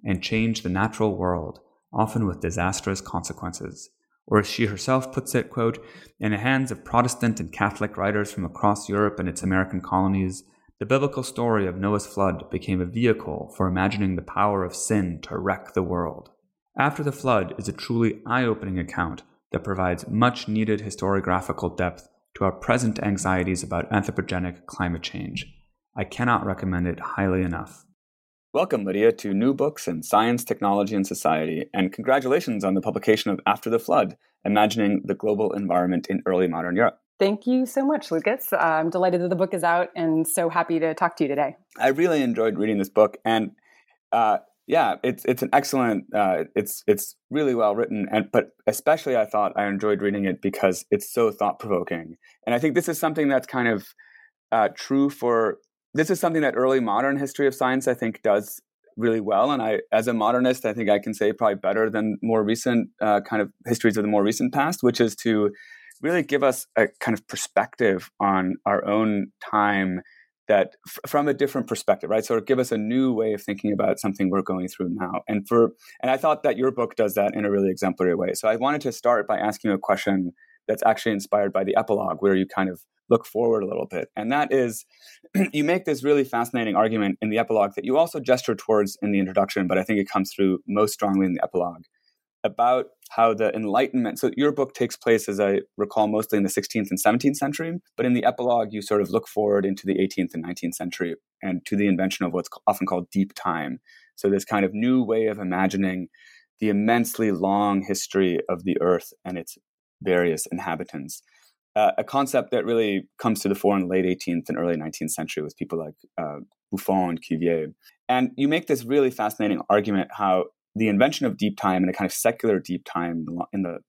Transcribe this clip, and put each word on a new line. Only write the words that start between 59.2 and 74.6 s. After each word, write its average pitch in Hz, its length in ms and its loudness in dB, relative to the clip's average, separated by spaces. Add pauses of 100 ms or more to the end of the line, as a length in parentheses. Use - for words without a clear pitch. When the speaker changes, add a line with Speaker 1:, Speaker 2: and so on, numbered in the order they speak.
Speaker 1:
well. 104 300 2
And 131 100 0
I, 110 180 0 (140)
as 113 160 2
a 117 40 2
modernist, 123 520 2
I 107 80 0
think 110 160 -2
I 101 100 4
can 107 140 -4
say 107 180 2
probably 107 240 2
better 101 340 2
than 107 320 -2
more 113 220 2
recent, 113 460 0 (100)
uh, 104 220 2
kind 107 200 -2
of 101 120 -4 (120)
histories 113 300 2
of 107 80 2
the 104 60 0
more 104 120 4
recent 117 320 0
past, 147 300 0
which 123 160 4
is 117 240 2
to 107 280 2 (500)
really 165 200 0
give 143 220 0
us 131 320 0
a 110 140 4 (100)
kind 110 180 0
of - 120 -18
perspective - 920 0
on 95 460 2
our 101 200 2
own 104 540 0
time 98 600 0 (480)
that 101 260 4 (100)
f-, - 240 -12
from 147 200 2
a 135 40 2
different 139 340 -2
perspective, 98 420 0
right? 110 160 2
So 113 160 0
give 127 180 2
us 127 140 -2
a 110 40 0
new 123 360 0
way 110 180 0
of 101 100 -4
thinking 104 300 -4
about 101 260 2
something 98 320 -2
we're 95 120 2
going 92 260 -4